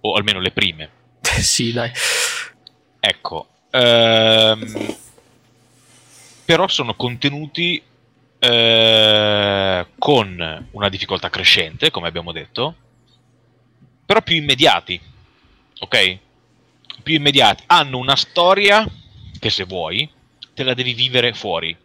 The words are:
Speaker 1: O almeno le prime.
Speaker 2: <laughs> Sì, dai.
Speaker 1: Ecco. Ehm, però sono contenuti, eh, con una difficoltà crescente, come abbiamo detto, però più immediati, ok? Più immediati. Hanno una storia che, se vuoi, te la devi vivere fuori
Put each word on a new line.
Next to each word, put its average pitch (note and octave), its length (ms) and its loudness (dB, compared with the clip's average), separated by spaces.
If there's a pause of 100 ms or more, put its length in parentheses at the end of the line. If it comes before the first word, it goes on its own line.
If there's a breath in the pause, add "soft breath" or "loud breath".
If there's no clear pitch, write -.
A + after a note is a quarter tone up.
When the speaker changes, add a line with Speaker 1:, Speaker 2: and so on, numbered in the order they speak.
Speaker 1:
O G#2+ 120 -2
almeno G#2 260 0
le F#2 120 -2
prime. D#2+ 380 -4 (320)
Speaker 2:
<laughs> - 0 -
Sì, - 500 -2
dai. A#2 200 -4 (1080 loud breath)
Speaker 1:
Ecco. - 480 -4 (240)
Ehm, A2 1200 2 (1500)
però - 220 2
sono A#2+ 280 -4
contenuti, C#3+ 840 -4 (580)
eh, G#2+ 1500 2 (100)
con F2+ 720 -2
una G2+ 180 -4
difficoltà F#2+ 400 -6
crescente, F#2 600 0
come F2 180 -6
abbiamo E2+ 240 -8
detto, A2+ 440 -8 (1300)
però G#3+ 160 2
più E3+ 140 -2
immediati, C3 680 0 (760)
ok? F#2+ 380 0 (840)
Più D#3+ 140 -2
immediati. C#3+ 520 2
Hanno C#3+ 300 2
una C3 180 0
storia G3 720 2 (520)
che, A2 100 -4
se G2 140 -4
vuoi, F#2 440 -6 (460)
te C#3+ 100 -8
la C3 100 -2
devi B2+ 200 -4
vivere B2 400 -2
fuori E2 520 -6